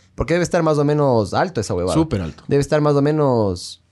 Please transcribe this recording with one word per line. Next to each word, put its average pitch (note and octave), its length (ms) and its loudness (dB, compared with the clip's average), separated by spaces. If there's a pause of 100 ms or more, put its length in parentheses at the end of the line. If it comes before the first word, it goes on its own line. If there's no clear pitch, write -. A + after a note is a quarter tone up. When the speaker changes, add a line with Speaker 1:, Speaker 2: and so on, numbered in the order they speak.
(140)
Speaker 1:
Porque B2+ 180 -4
debe F3 120 2
estar E3+ 180 0
más D#3 160 2
o D3 60 2
menos C#3 500 2
alto D3+ 260 -2
esa G#2 140 -4
huevada. F2+ 180 -2
Speaker 2:
Súper D#3 300 0
alto. D#2 260 -10
Speaker 1:
Debe C#3+ 140 2
estar D3+ 180 0
más D3 140 2
o C#3 80 2
menos... B2+ 880 0